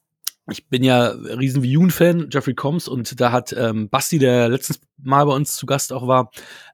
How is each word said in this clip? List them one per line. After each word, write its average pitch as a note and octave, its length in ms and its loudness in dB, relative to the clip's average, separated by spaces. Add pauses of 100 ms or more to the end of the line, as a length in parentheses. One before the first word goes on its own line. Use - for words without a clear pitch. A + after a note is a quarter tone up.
(520)
ich - 160 -12
bin B2+ 160 0
ja B2 240 4
riesen B2+ 560 -4
Viyun-Fan, E3 680 2
Jeffrey C#3 220 -2
Combs, D3+ 340 -4
und B2 320 -8
da B2 120 2
hat, B2 260 -2
ähm, A2 320 -2
Basti, C#3 300 -2
der B2 300 4
letztens - 320 -4 (200)
mal C#3 220 2
bei D3 100 2
uns C#3+ 220 -2
zu - 100 -10
Gast C3+ 260 -2
auch B2+ 160 -6
war, B2+ 220 2 (440)